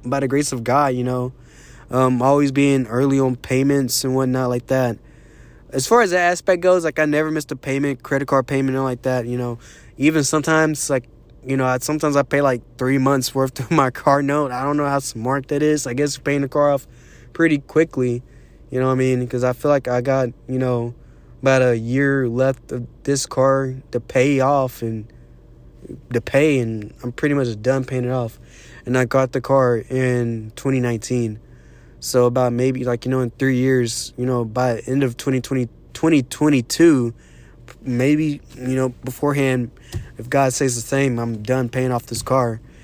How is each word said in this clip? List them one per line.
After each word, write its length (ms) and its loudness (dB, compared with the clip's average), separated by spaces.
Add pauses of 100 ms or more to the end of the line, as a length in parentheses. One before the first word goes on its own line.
by 160 -2
the 60 -2
grace 260 0
of 100 -6
God, 320 2
you 80 -2
know, 300 -4 (560)
um, 320 2
always 300 4
being 360 2
early 320 2
on 160 2
payments 680 0
and 120 0
whatnot 340 0
like 180 -4
that. 300 0 (760)
As 140 -2
far 140 6
as 100 2
that 200 2
aspect 300 0
goes, 220 4
like, 160 -2
I 60 4
never 260 0
missed 200 -6
a 40 -6
payment, 480 -4
credit 240 -2
card 200 0
payment, 260 0
nothing 120 -2
like 160 -4
that, 240 -2
you 120 -6
know. 220 -6 (380)
Even 260 2
sometimes, 680 0
like, 160 -2 (400)
you 120 -2
know, 80 0
I, 140 0
sometimes 360 -2
I 80 4
pay, 180 0
like, 200 0 (160)
three 200 0
months 380 0
worth 240 -2
of 120 -6
<laughs> 0 -
my 180 2
car 320 2
note. 300 0
I 120 -6
don't 140 0
know 100 0
how 120 0
smart 500 -4
that 120 0
is. 260 0
I 60 -6
guess 240 -2
paying 240 -2
the 80 -4
car 220 2
off 160 -2 (440)
pretty 280 2
quickly, 640 0 (480)
you 100 -4
know 80 2
what 60 2
I 20 2
mean? 300 0
'Cause 200 -2
I 80 2
feel 180 0
like 160 2
I 140 0
got, 280 0 (200)
you 100 -2
know, 340 -2 (480)
about 200 4
a 160 4
year 500 0
left 460 -2
of 120 -8 (180)
this 220 -2
car 500 0 (160)
to 100 -4
pay 400 2
off 400 0
and 260 -6 (1040)
to 60 0
pay, 400 2
and 420 -6
I'm 120 -8
pretty 200 -2
much 280 -2
done 240 0
paying 180 -4
it 80 -4
off. 260 -4 (480)
And 120 0
I 80 2
got 260 0
the 80 -2
car 380 2
in 800 -2
twenty 240 -2
nineteen. 580 -4 (600)
So 240 2
about 260 2
maybe, 320 0
like, 220 -4
you 60 -2
know, 100 0
in 100 -2
three 260 0
years, 600 0
you 80 -4
know, 180 0
by 320 0
the 120 -12
end 160 0
of 140 -4
twenty 220 -2
twenty, 300 -4 (240)
twenty 300 2
twenty-two, 880 4 (680)
maybe, 600 0 (160)
you 180 -4
know, 140 0
beforehand, 840 -2 (460)
if 120 -14
God 240 2
says 220 -2
the 60 -8
same, 360 -2
I'm 240 -6
done 280 -2
paying 220 -2
off 160 -4
this 140 -8
car. 380 0 (240)